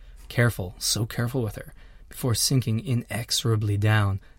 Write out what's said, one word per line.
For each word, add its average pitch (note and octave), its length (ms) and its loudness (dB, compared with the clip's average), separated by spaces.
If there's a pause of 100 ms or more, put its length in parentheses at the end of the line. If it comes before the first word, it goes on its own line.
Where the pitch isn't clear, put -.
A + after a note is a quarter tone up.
(280)
careful, A2 500 0
so - 300 -2
careful B2 340 -2
with G#2 140 -4
her, - 180 -14 (340)
before B2 280 -2
sinking A#2 500 2
inexorably A2+ 920 0
down G2+ 420 2 (200)